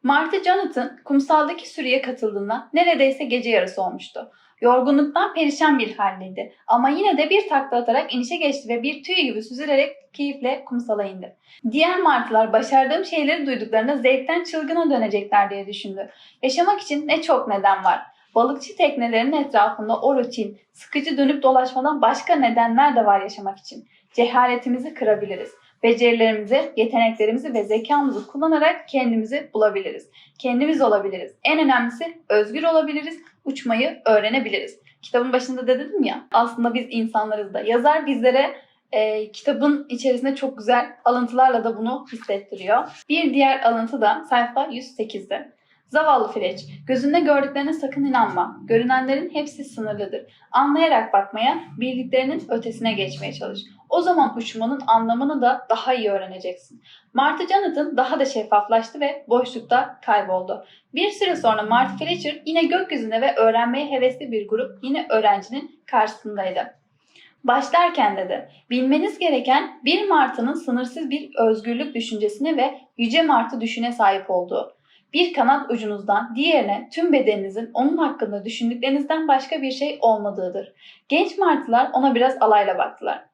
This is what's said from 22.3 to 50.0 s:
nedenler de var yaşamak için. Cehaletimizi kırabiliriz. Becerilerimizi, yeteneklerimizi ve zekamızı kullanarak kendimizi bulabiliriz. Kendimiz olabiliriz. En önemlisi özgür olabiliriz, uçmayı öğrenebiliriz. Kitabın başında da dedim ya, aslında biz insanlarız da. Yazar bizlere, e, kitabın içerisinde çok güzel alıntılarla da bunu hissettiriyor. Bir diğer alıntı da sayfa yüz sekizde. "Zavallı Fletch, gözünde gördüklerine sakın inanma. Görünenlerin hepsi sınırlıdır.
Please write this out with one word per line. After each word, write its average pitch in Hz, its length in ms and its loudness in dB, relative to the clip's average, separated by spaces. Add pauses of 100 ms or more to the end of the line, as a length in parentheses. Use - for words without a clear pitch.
nedenler 233 600 4
de 226 80 4
var 202 160 4
yaşamak 196 380 -8
için. - 300 -20 (240)
Cehaletimizi 247 840 0
kırabiliriz. 202 600 -2 (280)
Becerilerimizi, 233 960 2
yeteneklerimizi 226 760 0
ve 208 100 0
zekamızı 226 640 0
kullanarak 311 600 0
kendimizi 240 680 -2
bulabiliriz. 208 560 0 (280)
Kendimiz 262 440 0
olabiliriz. 196 640 0
En 302 140 2
önemlisi 254 460 2 (240)
özgür 214 340 0
olabiliriz, 311 580 0 (240)
uçmayı 262 600 -2
öğrenebiliriz. 214 760 0 (220)
Kitabın 247 300 -2
başında 254 300 -2
da 254 160 2
dedim 294 240 -2
ya, - 300 -4
aslında 240 420 2
biz 247 160 -4
insanlarız 214 640 -4
da. - 60 -4
Yazar 247 460 2
bizlere, 254 480 2 (380)
e, 214 400 -2
kitabın 285 560 0
içerisinde 254 460 -2
çok - 240 -6
güzel 240 280 2 (180)
alıntılarla 247 600 2
da 220 140 -2
bunu 240 340 -6
hissettiriyor. 202 960 -4
Bir 302 260 0
diğer 269 280 4
alıntı 233 380 0
da 208 300 2
sayfa 240 360 0
yüz 247 200 -12
sekizde. 214 680 -10 (360)
"Zavallı 277 440 2
Fletch, 185 300 -4 (240)
gözünde 285 340 2
gördüklerine 277 520 2
sakın 277 320 -4
inanma. 240 600 0
Görünenlerin 262 720 2
hepsi 294 300 -8
sınırlıdır. 208 580 -8 (300)